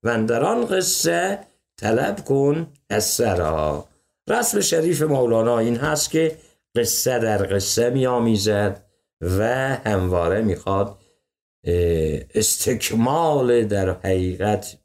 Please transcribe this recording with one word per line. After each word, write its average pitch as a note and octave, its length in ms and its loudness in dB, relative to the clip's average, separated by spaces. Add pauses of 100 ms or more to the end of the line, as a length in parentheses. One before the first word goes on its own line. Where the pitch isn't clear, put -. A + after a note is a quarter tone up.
و A2+ 60 0
اندر A#2 340 0
آن A#3 220 0
قصه F#3 720 0 (380)
طلب C3 480 -2
کن C#3+ 420 2 (220)
اثر G#2+ 460 0
را.» D#2 500 -2 (440)
رسم - 320 0
شریف E3 400 0
مولانا A#2+ 580 2
این A#2 160 0
هست D3 360 -2
که D#3+ 260 0 (380)
قصه A#2+ 440 0
در G2+ 360 0
قصه A#2 340 0
می‌آمیزد A2+ 920 0 (380)
و F#2 220 0 (420)
همواره F2+ 560 0
می‌خواد، G2 560 -2 (680)
اه، E2 560 0 (160)
استکمال B2 1300 2
در G2+ 260 0
حقیقت F#2 960 -2